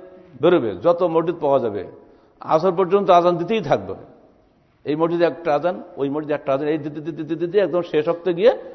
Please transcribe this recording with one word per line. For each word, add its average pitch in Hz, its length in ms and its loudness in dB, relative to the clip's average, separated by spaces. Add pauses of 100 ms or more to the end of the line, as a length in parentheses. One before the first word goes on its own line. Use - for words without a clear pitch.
(400)
বেরোবে, 139 360 2
যত 170 260 2
মসজিদ 165 380 0
পাওয়া 139 180 4
যাবে, 101 280 -2 (540)
আসর 160 320 2
পর্যন্ত 185 380 2
আজান 175 260 6
দিতেই 175 240 -2
থাকবে। 113 340 -2 (880)
এই 147 120 -2
মসজিদে 170 280 0
একটা 156 300 -2
আজান, 170 280 -4 (140)
ওই 139 120 -4
মসজিদে 147 260 -4
একটা 139 200 -4
আজান, 147 140 -2
এই 160 100 -2
দিতে, 151 220 -8
দিতে, 156 220 -10
দিতে, 156 140 -6
দিতে 170 220 -2
একদম 175 240 0
শেষ 156 260 -2
ওক্তে 170 260 -2
গিয়ে 202 240 4 (160)